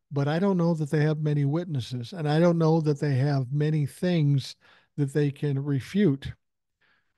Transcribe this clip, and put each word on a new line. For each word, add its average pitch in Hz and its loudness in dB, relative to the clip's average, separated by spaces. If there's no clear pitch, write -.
but 139 -2
I 156 0
don't 196 2
know 170 2
that 156 -4
they 156 2
have 151 2
many 147 0
witnesses, 139 -4
and 165 -6
I 151 2
don't 170 4
know 160 4
that 147 0
they 147 0
have 135 0
many 147 0
things 147 0
that 139 -2
they 147 2
can 139 -4
refute. 143 0